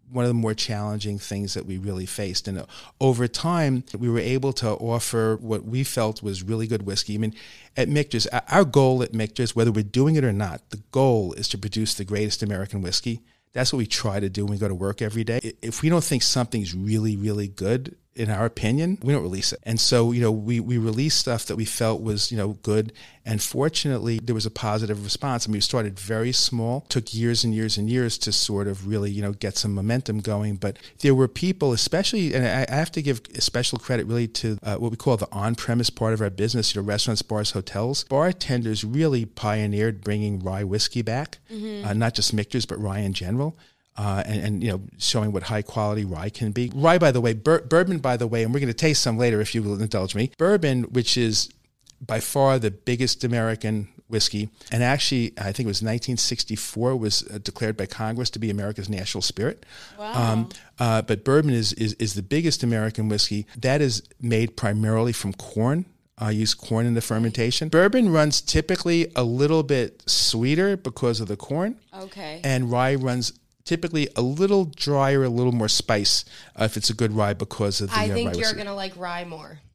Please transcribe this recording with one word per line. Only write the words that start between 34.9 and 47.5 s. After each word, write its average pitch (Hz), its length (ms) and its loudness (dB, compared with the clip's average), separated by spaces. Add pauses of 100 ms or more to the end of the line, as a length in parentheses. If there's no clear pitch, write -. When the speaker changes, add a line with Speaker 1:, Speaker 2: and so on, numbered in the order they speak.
Speaker 1:
we 113 60 -6
call 127 200 2
the 101 160 -4
on-premise 117 580 0
part 113 220 -2
of 110 80 -2
our 101 100 0
business, 107 440 0
you 101 80 -4
know, 101 40 -4
restaurants, 104 360 0
bars, 107 300 -2
hotels. 107 520 -4
Bartenders 135 800 0
really 131 420 2
pioneered 107 800 0
bringing 104 380 -2
rye 95 240 -4
whiskey 104 360 -2
back, 117 380 -4 (120)
Speaker 2:
Mm-hmm. 214 380 -8
Speaker 1:
uh, 104 60 0
not 113 200 2
just - 200 0
Michter's, 110 320 -2
but - 140 -8
rye 98 180 -2
in 98 140 0
general. 120 440 -2 (400)
Uh, 101 280 -2
and, 107 180 -2
and, 101 200 -2
you 113 80 0
know, 92 100 -2 (180)
showing 107 320 0
what 95 120 -2
high 107 180 -2
quality 104 460 -2
rye 90 240 -6
can 107 220 -4
be. 123 220 -2
Rye, 165 220 6
by 165 140 6
the 123 100 2
way, 117 140 2
bur-, 151 260 4